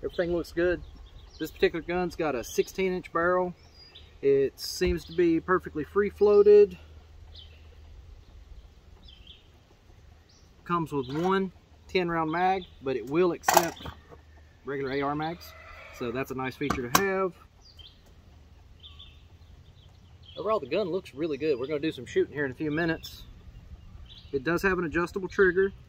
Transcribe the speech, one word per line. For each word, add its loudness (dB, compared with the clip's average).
Everything -2
looks -4
good. 0
This -8
particular 0
gun's -4
got -2
a -6
sixteen -2
inch -6
barrel. 0
It 2
seems -2
to -16
be 4
perfectly -2
free 0
floated. 8
Comes -2
with -2
one 0
ten 0
round 0
mag, 0
but -2
it -6
will 2
accept 2
regular -4
A -2
R 0
mags. -6
So -4
that's -4
a -6
nice -4
feature -2
to 2
have. 0
Overall, 0
the -10
gun -2
looks -6
really -4
good. 0
We're -6
gonna -2
do -2
some -12
shooting 0
here -2
in -2
a -8
few -4
minutes. -4
It -4
does 0
have 2
an -2
adjustable -4
trigger. 4